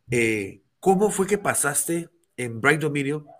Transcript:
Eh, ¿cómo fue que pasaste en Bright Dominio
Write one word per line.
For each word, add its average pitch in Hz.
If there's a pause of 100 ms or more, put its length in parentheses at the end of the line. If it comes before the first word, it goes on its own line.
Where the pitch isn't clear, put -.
(120)
Eh, 110 (180)
¿cómo 190
fue 190
que 196
pasaste 160 (280)
en 117
Bright 147
Dominio 147 (140)